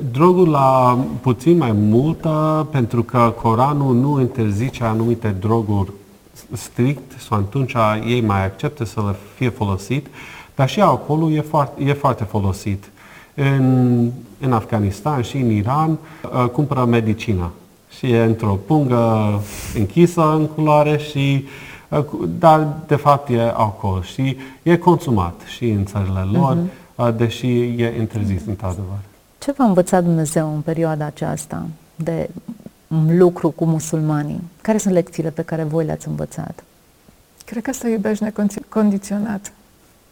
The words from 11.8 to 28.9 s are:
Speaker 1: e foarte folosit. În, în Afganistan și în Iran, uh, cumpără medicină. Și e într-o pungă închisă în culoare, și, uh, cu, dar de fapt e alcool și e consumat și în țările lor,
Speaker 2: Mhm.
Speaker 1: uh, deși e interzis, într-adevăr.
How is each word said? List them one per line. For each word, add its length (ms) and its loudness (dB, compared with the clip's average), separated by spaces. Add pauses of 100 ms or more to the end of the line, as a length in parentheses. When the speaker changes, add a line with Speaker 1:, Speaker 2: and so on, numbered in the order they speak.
Speaker 1:
e 80 2
foarte 320 0
folosit. 680 -4 (440)
În, 760 4 (300)
în 120 0
Afganistan 720 -2
și 140 -6
în 140 0
Iran, 400 2
uh, 600 -4
cumpără 340 -2
medicină. 680 0 (480)
Și 140 -2
e 100 4
într-o 440 0
pungă 680 2 (460)
închisă 560 2
în 120 2
culoare, 500 2
și, 500 0 (420)
uh, 140 0
cu, 260 -4 (100)
dar 280 6 (200)
de 100 2
fapt 320 2
e 120 2 (140)
alcool 480 -2
și 340 -4 (260)
e 140 4
consumat 640 0 (160)
și 140 -8
în 140 0
țările 360 -2 (120)
lor, 220 2
Speaker 2:
Mhm. 140 0 (260)
Speaker 1:
uh, 220 0
deși 300 -2 (160)
e 360 -2
interzis, 480 -2
într-adevăr. 520 -6 (400)